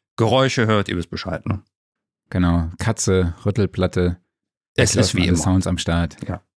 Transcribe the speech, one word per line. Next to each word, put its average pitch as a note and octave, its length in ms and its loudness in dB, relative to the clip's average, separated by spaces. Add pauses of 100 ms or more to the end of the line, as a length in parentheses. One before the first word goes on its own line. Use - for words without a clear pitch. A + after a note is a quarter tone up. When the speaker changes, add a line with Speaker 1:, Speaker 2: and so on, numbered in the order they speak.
(160)
Speaker 1:
Geräusche B2+ 500 2
hört, G#2+ 220 2
ihr - 80 -4
wisst E2+ 140 -6
Bescheid, - 360 -8
ne? F#2+ 160 -4 (680)
Speaker 2:
Genau, E2+ 480 2
Katze, F#2 560 0 (120)
Rüttelplatte. F2+ 680 0 (580)
Speaker 1:
Es A2+ 220 2
ist A2 180 2
wie F#2+ 60 0
Speaker 2:
Alle F2 80 2
Speaker 1:
immer. F2 100 2
Speaker 2:
Sounds F#2 300 2
am F2 100 -2
Start. E2+ 380 -2 (100)
Speaker 1:
Ja. - 160 -8 (160)